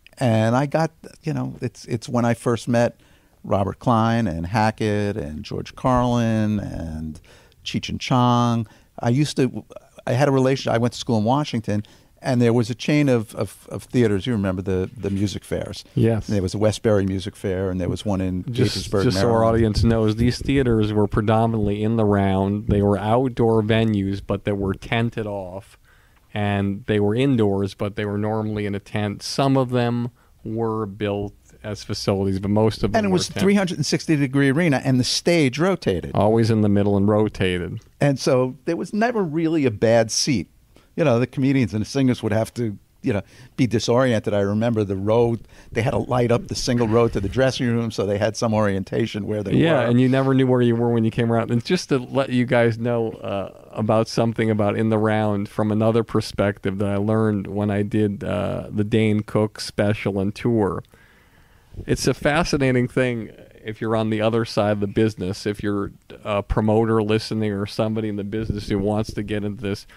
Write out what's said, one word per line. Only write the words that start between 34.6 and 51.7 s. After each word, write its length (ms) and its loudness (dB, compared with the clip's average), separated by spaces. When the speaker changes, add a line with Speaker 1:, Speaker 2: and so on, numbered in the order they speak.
Speaker 1:
and 160 2
the 40 4
stage 560 2
rotated. 560 0
Speaker 2:
Always 340 4
in 120 4
the 80 4
middle 280 4
and 100 4
rotated. 720 0
Speaker 1:
And 180 2
so 360 2
there 120 -2
was 180 -8
never 280 0
really 440 0
a 40 0
bad 380 4
seat. 400 -2
You 60 2
know, 160 4
the 80 0
comedians 460 0
and 80 -2
the 80 -4
singers 340 0
would 80 -2
have 220 0
to, 240 -4
you 100 -2
know, 100 -2
be 100 4
disoriented. 640 2
I 60 2
remember 460 0
the 100 -4
road, 460 2
they 120 -2
had 100 0
to 60 0
light 340 0
up 160 0
the 80 -6
single 320 0
road 240 4
to 80 -4
the 80 -2
dressing 400 0
room, 240 -2
so 140 -2
they 120 0
had 200 0
some 160 0
orientation 760 -2
where 160 -4
they 120 -2
Speaker 2:
Yeah, 180 4
Speaker 1:
were. 60 0
Speaker 2:
and 100 4
you 80 4
never 260 2
knew 140 4
where 140 4
you 120 4
were 200 0
when 100 2
you 80 0
came 220 0
around. 180 0
And 140 0
just 240 -2